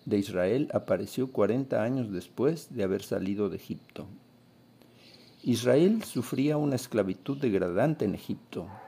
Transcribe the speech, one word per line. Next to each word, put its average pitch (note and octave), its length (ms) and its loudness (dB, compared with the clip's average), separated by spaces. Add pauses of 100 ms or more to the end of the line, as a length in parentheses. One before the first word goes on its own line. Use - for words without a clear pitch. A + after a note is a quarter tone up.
de G#2 120 2
Israel G2+ 560 2
apareció G#2+ 580 -2
cuarenta A2 520 2
años B2 280 -2
después C#3 600 -2
de A2+ 100 -2
haber F#2+ 200 0
salido G2+ 460 -2
de F2+ 80 -6
Egipto. - 500 -12 (1400)
Israel C3+ 640 4
sufría C#3 520 0
una D3 180 2
esclavitud A2 600 -2
degradante A2 680 2
en F#2 100 0
Egipto, - 500 -8 (220)